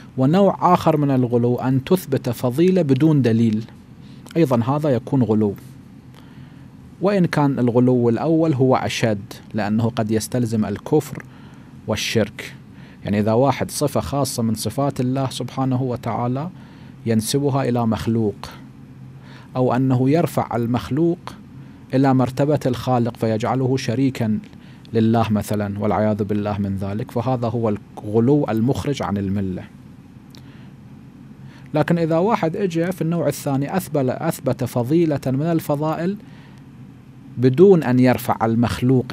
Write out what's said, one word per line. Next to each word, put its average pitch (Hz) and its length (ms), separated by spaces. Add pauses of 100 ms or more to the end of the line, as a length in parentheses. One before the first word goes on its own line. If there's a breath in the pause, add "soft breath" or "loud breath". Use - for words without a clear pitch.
(160 loud breath)
ونوع 175 580
آخر 160 220
من 143 140
الغلو 120 460
أن 131 280
تثبت 135 440
فضيلة 165 540
بدون 143 400
دليل، 113 420 (720 loud breath)
أيضًا 131 400
هذا 151 120
يكون 127 340
غلو، 107 320 (1500 loud breath)
وإن 185 260
كان 143 320
الغلو 123 500
الأول 160 460
هو 127 220
أشد 104 560 (220)
لأنه 110 360
قد 110 200
يستلزم 110 540
الكفر - 600 (640 loud breath)
والشرك. - 680 (500 loud breath)
يعني 101 160
إذا 107 120
واحد 127 380
صفة 135 300
خاصة 135 420
من 113 120
صفات 139 460
الله 131 300
سبحانه 131 520
وتعالى 123 680 (560 loud breath)
ينسبها 135 640
إلى 120 180
مخلوق، 113 640 (1040 loud breath)
أو 127 160
أنه 131 380
يرفع 151 460
المخلوق 123 640 (760 loud breath)
إلى 135 200
مرتبة 139 520
الخالق 120 500
فيجعله 117 600
شريكًا 123 600 (540 loud breath)
لله 113 380
مثلًا 104 480
والعياذ 107 460
بالله 104 340
من 98 180
ذلك، 101 340
فهذا 120 380
هو 113 200
الغلو 113 800
المخرج 127 540
عن 92 140
الملة. 95 480 (2000 loud breath)
لكن 151 240
إذا 165 200
واحد 180 380
إجى 175 360
في 180 100
النوع 160 260
الثاني 143 480
أثبل-، 147 340
أثبت 131 540
فضيلة 139 600
من 131 160
الفضائل 160 720 (1200 loud breath)
بدون 151 440
أن 127 180
يرفع 120 460
المخلوق 120 680